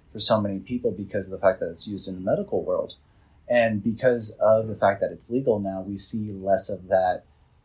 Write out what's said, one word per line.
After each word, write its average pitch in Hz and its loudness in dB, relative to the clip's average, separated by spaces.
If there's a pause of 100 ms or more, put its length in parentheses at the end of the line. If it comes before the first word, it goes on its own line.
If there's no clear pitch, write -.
(120)
for 110 -12
so 110 2
many 98 -2
people 120 -4
because 98 -6
of 95 -14
the 95 -4
fact 92 4
that 90 -4
it's - -8
used 98 -6
in 95 -8
the 92 -10
medical 104 -2
world. 87 -2 (540)
And 113 2
because 117 0
of 110 4
the 104 -6
fact 101 2
that 90 0
it's - -8
legal 120 2
now, 95 -4
we 101 -8
see 107 0
less 95 0
of 92 -8
that 92 2 (420)